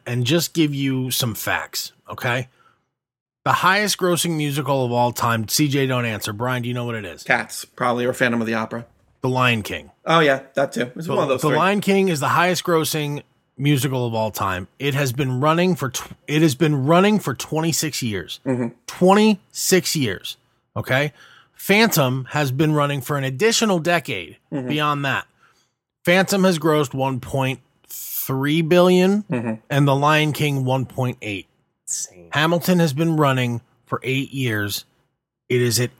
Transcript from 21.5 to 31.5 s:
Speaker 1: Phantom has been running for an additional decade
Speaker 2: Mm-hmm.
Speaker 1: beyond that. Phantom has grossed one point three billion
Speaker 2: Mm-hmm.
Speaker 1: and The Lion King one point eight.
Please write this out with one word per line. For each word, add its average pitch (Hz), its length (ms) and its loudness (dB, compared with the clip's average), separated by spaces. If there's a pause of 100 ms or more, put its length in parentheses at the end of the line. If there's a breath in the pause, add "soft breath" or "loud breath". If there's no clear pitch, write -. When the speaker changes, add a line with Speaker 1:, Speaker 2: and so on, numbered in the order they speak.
Speaker 1:
Phantom 143 760 2
has 147 220 -2
been 151 200 2
running 143 280 0
for 147 180 -4
an 135 60 -4
additional 190 540 0
decade 143 580 -2 (160)
Speaker 2:
Mm-hmm. 131 160 -6
Speaker 1:
beyond 147 360 -2
that. 117 220 -2 (800)
Phantom 185 400 4
has 180 140 4
grossed 151 360 2
one 131 260 -2
point 131 400 -4 (280)
three 143 720 -2
billion 180 640 4
Speaker 2:
Mm-hmm. 117 300 -4 (140)
Speaker 1:
and 143 200 4
The 135 80 4
Lion 151 360 2
King 139 320 -2
one 127 220 0
point 127 360 -6
eight. 101 240 -8 (400)